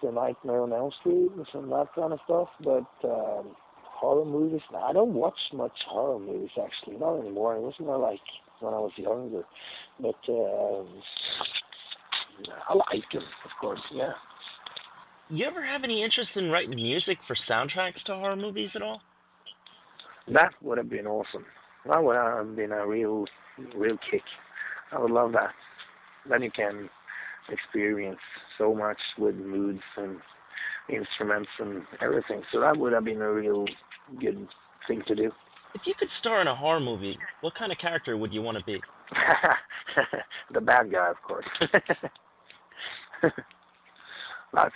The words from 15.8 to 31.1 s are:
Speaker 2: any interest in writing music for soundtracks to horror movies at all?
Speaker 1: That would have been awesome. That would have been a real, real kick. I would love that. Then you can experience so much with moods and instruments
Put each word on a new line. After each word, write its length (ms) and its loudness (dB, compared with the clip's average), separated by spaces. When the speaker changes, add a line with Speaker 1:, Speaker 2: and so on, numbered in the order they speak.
Speaker 2:
any 200 2
interest 340 0
in 140 2
writing 260 2
music 500 0
for 80 -4
soundtracks 560 0
to 100 -4
horror 220 -2
movies 380 -4
at 80 -6
all? 180 -6
Speaker 1:
That 240 8
would 160 -2
have 120 -4
been 160 -4
awesome. 400 -4
That 120 6
would 140 6
have 400 0
been 160 -2
a 140 0
real, 400 0
real 200 2
kick. 120 0
I 60 -2
would 140 4
love 200 6
that. 220 4
Then 140 4
you 80 -2
can 400 -2
experience 680 0
so 160 6
much 240 0
with 180 4
moods 460 -2
and 240 -6
instruments 600 -2